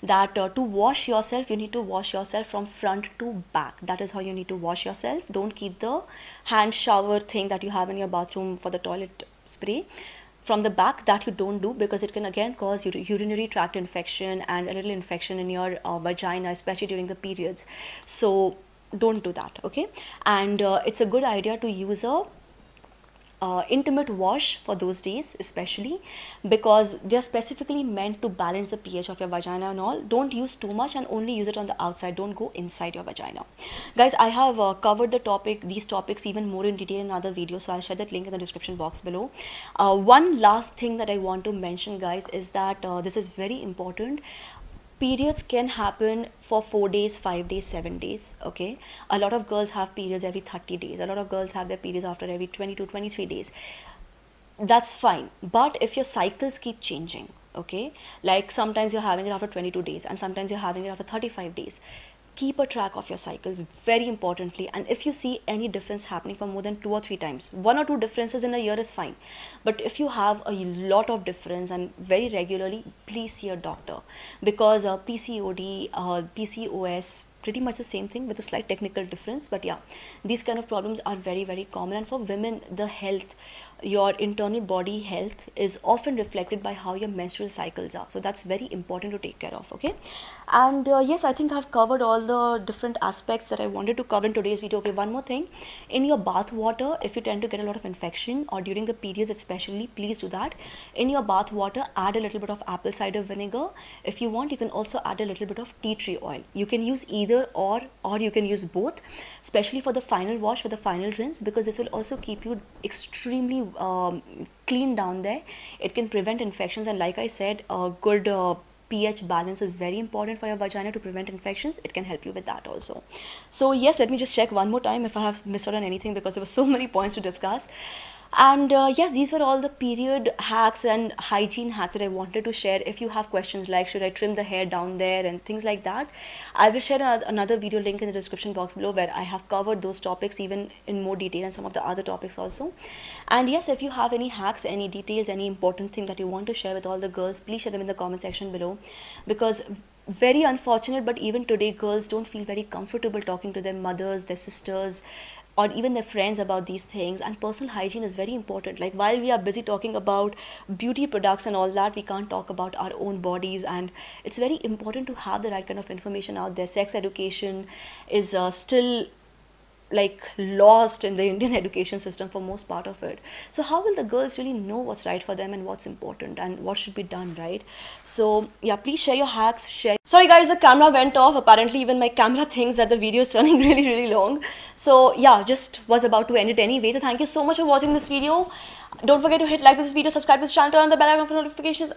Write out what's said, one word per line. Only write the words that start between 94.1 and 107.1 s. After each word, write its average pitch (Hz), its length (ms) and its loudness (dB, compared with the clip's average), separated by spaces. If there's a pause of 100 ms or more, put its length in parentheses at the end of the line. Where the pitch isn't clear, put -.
in 214 80 0
today's 208 260 0
video. 208 200 -4
Okay, 208 120 -2
one 202 220 -2
more 262 80 -6
thing. 269 260 -6 (400)
In 262 160 0
your 285 140 4
bath 190 340 0
water, 233 500 -2
if 247 140 -6
you 233 60 -4
tend 208 220 -4
to 233 40 -2
get 208 140 -6
a - 20 -6
lot 208 140 -6
of - 80 -12
infection 202 640 -6
or 190 100 -6
during 190 240 -6
the 226 100 -2
periods 214 360 -4
especially, 202 640 -8
please 208 240 -6
do 190 80 -8
that. 190 280 -6 (400)
In 247 140 0
your 277 120 0
bath 202 320 0
water, 208 320 -4 (100)
add 202 220 0
a - 20 0
little 214 220 -4
bit 202 80 -8
of 208 180 -8
apple 180 240 -4
cider 196 300 -4
vinegar. 202 480 -6 (340)
If 214 180 -8
you 233 80 -2
want, 254 220 -4
you 269 60 -4
can 226 140 -4
also 214 340 -4
add 196 160 -4
a 214 40 -2
little 196 200 -6
bit 190 120 -8
of 233 240 -12
tea 214 140 -2
tree 202 260 -6
oil. - 220 -10 (100)
You 202 120 -2
can 226 160 0
use 254 260 -2
either 226 460 2